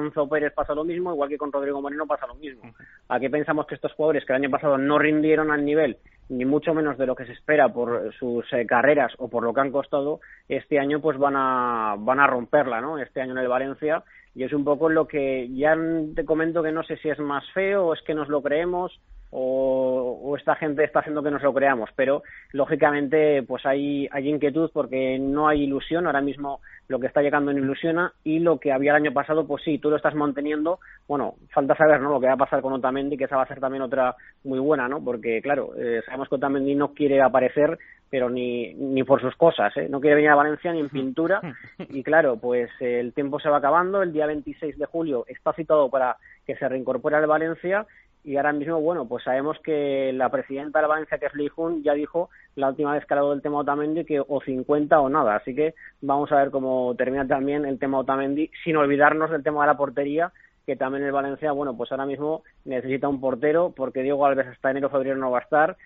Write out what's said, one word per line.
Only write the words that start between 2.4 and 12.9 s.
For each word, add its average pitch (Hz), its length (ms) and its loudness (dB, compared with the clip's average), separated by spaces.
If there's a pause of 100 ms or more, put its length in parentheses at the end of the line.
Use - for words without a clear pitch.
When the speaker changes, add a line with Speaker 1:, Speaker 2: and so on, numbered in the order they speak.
Speaker 1:
¿A 123 140 -2
qué 135 80 -2
pensamos 151 380 -2
que 151 80 -10
estos - 180 -8
jugadores 151 320 0
que 135 80 0
el 131 100 2
año 139 60 0
pasado 139 280 2
no 139 220 2
rindieron 156 520 4
al 147 120 0
nivel, 156 340 2 (300)
ni 127 160 -4
mucho 147 300 2
menos 151 240 0
de 131 80 -2
lo 127 100 -2
que 127 100 -10
se 120 80 -14
espera 147 360 4
por 117 460 -2
sus, 120 360 -4
eh, 120 140 0
carreras 127 540 4
o 127 100 -8
por 117 140 -2
lo 117 100 0
que 131 80 2
han 139 100 -2
costado, 139 480 -2 (300)
este 139 300 0
año 143 200 0
pues 143 180 0
van 139 200 2
a, 123 600 0
van 127 200 2
a 143 80 8
romperla, 127 540 0
¿no? 151 160 -6